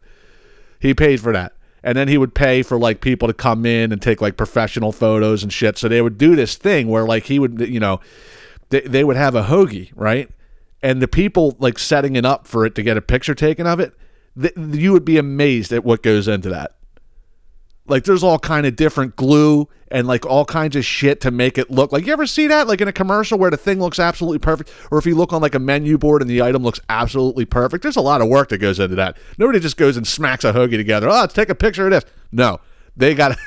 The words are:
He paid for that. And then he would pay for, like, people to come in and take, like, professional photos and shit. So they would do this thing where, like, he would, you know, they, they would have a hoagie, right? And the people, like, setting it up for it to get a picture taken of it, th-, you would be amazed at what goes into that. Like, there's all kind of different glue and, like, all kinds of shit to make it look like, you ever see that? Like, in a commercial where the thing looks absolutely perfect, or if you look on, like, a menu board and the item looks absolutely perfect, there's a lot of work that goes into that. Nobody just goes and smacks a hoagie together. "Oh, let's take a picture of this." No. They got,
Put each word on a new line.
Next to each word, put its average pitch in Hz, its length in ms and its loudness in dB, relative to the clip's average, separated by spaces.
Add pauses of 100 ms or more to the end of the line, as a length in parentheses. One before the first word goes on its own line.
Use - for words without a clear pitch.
(800)
He 135 140 0
paid 143 260 2
for 113 140 -2
that. 90 200 -4 (300)
And 120 140 -2
then 139 100 0
he 143 100 2
would 131 160 0
pay 131 300 2
for, 123 140 -2
like, 117 240 0
people 127 260 -2
to 113 60 0
come 113 320 -2
in 113 260 0
and 101 100 -6
take, 113 200 0
like, 104 160 -2
professional 110 540 -4
photos 107 520 0
and 101 80 -6
shit. 107 260 -2
So 120 100 -4
they 117 140 2
would 113 160 -2
do 160 180 6
this 123 200 -2
thing 165 320 0
where, 113 180 0
like, 113 200 -2
he 139 120 -2
would, 123 220 -2
you 120 200 -4
know, 98 200 -2 (720)
they, 135 120 2
they 131 220 0
would 139 140 2
have 135 180 0
a 110 80 0
hoagie, 110 520 0
right? 113 340 -4 (520)
And 131 200 0
the 127 60 0
people, 165 520 0
like, 127 180 -2
setting 143 380 0
it 120 100 0
up 135 220 -2
for 113 180 0
it 110 100 -4
to 107 80 -6
get 110 140 0
a 104 40 -4
picture 127 340 -2
taken 160 320 -2
of 170 120 -2
it, - 140 -4 (460)
th-, 165 160 -2
you 156 380 0
would 170 120 4
be 160 120 2
amazed 139 560 0
at 117 100 -2
what 117 200 0
goes 104 240 2
into 98 220 -4
that. 78 260 -8 (1120)
Like, 135 160 0
there's 185 200 2
all 175 140 4
kind 147 300 -2
of 120 80 -2
different 143 400 -2
glue 147 520 4 (240)
and, 123 160 -2
like, 127 160 0
all 139 220 2
kinds 156 300 -4
of 135 100 -2
shit 139 360 -2
to 127 100 0
make 123 260 0
it 131 140 -4
look 135 200 2
like, 156 140 -2
you 285 80 0
ever 294 140 -2
see 302 180 0
that? 302 220 2
Like, 202 140 0
in 202 60 -2
a 202 60 -8
commercial 202 460 -2
where 185 100 4
the 156 80 4
thing 196 220 -2
looks 180 180 -4
absolutely 170 400 -2
perfect, 160 340 -2 (200)
or 151 80 2
if 156 80 -2
you 170 80 2
look 175 180 0
on, 160 80 -2
like, 147 140 0
a 131 40 2
menu 147 380 0
board 147 240 4
and 123 80 -4
the 123 140 2
item 127 180 0
looks 120 260 -4
absolutely 120 580 -2
perfect, 127 360 -2
there's 285 140 -4
a 175 60 0
lot 139 200 2
of 110 60 2
work 135 220 4
that 101 100 -4
goes 98 200 0
into 92 160 0
that. 92 220 -2 (220)
Nobody 233 200 2
just 160 160 -6
goes 139 220 2
and 113 100 -6
smacks 131 360 -4
a 107 100 2
hoagie 120 240 0
together. 107 320 0
"Oh, 196 40 2
let's 220 200 0
take 208 160 0
a 190 60 -2
picture 190 300 -2
of 196 60 2
this." 170 140 2 (260)
No. 113 280 0 (360)
They 139 200 2
got, 139 320 2